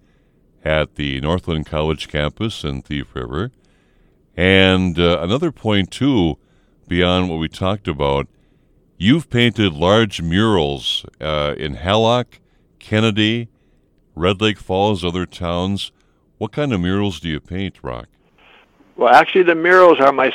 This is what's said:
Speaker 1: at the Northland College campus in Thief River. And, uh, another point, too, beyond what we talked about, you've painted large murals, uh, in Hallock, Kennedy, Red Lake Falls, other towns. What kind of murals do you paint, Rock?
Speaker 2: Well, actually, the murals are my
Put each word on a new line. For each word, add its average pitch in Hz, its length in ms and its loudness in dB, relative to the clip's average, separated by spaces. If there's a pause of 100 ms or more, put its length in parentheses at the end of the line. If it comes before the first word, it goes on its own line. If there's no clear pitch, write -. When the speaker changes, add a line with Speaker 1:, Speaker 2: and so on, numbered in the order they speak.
(640)
Speaker 1:
at 78 320 -2
the 69 240 -6
Northland 80 460 -4
College 78 420 -4
campus 76 560 -6
in 67 180 -8
Thief 71 320 -10
River. 67 360 -8 (840)
And, 92 600 4
uh, 87 220 2
another 127 300 -2
point, 104 400 -2
too, 107 460 0 (520)
beyond 90 420 2
what 82 80 -6
we 80 100 -2
talked 98 400 -6
about, 69 400 -2 (680)
you've 135 320 0
painted 113 420 2
large 95 480 0
murals, 85 840 -2 (140)
uh, 73 360 -4
in 76 180 -8
Hallock, 113 640 0 (400)
Kennedy, 110 680 -2 (680)
Red 92 280 -2
Lake 107 160 0
Falls, 95 460 -2
other 90 200 -4
towns. 90 680 -6 (440)
What 107 160 -8
kind 147 200 -4
of 95 80 0
murals 92 400 -2
do 85 80 -8
you 73 120 -6
paint, 92 420 -10
Rock? 60 260 -12 (880)
Speaker 2:
Well, 120 180 4
actually, 160 300 6
the 170 100 4
murals 170 460 6
are 139 120 4
my 131 220 0